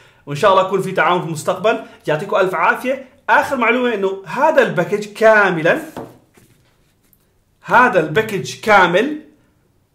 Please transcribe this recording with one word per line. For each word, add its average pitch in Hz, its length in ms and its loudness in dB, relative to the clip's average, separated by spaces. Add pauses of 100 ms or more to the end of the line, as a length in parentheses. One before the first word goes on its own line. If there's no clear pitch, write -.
(260)
وإن 143 100 -8
شاء 202 140 2
الله 185 160 2
يكون 190 160 -2
في 185 100 -8
تعاون 175 280 0
في 156 60 -6
المستقبل. 175 580 -4 (220)
يعطيكم 151 300 -2
ألف 190 180 0
عافية. 240 540 -2 (220)
آخر 277 260 0
معلومة 240 380 0
إنه 196 320 -4
هذا 269 360 2
الباكج 180 440 -2
كاملًا، 208 760 2 (1800)
هذا 214 360 2
الباكج 180 600 -4
كامل، 202 600 2 (760)